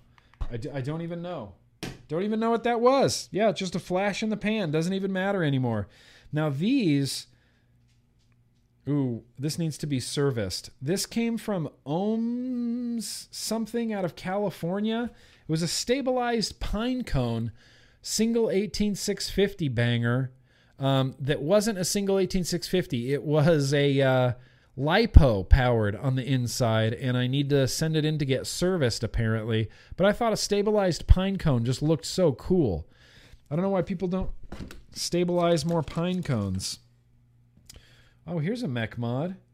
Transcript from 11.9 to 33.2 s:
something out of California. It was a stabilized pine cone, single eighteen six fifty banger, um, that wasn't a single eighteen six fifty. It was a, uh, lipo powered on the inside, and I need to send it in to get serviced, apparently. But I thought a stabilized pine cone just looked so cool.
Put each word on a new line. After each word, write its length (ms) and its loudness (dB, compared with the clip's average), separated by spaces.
something 640 -4
out 100 -4
of 140 -4
California. 960 -2
It 360 -16
was 120 0
a 80 -2
stabilized 880 -2
pine 460 -2
cone, 480 -2
single 480 0
eighteen 460 0
six 340 -4
fifty 400 0
banger, 600 0
um, 380 0
that 240 -2
wasn't 380 2
a 60 -2
single 340 2
eighteen 240 0
six 240 -4
fifty. 460 -2
It 100 -2
was 500 4
a, 280 4
uh, 320 4
lipo 680 6
powered 500 4
on 180 0
the 100 -2
inside, 680 0
and 240 -2
I 100 0
need 220 0
to 180 4
send 300 -2
it 80 2
in 140 0
to 60 -4
get 220 -2
serviced, 560 0
apparently. 680 0
But 100 4
I 60 4
thought 180 0
a 60 0
stabilized 680 0
pine 300 6
cone 280 2
just 160 -2
looked 240 0
so 260 2
cool. 560 0